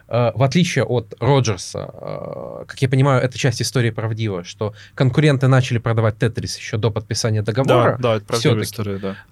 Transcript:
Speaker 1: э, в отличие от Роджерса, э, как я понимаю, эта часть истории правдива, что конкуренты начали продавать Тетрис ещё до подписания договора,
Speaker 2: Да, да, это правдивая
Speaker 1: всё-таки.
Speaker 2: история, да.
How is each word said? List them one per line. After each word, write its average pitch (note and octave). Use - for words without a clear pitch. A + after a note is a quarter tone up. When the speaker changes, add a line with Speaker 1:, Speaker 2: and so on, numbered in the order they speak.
Speaker 1:
э, A#2
в A2
отличие C#3
от A#2+
Роджерса, A#2
э, A#1
как -
я C3
понимаю, C3
эта B2+
часть A#2+
истории A#2+
правдива, A2
что G#2
конкуренты C3+
начали B2+
продавать A2+
Тетрис -
ещё -
до A2
подписания G#2+
договора, B2
Speaker 2:
Да, B2
да, A2+
это G#2
правдивая A#2
Speaker 1:
всё-таки. -
Speaker 2:
история, G2+
да. G2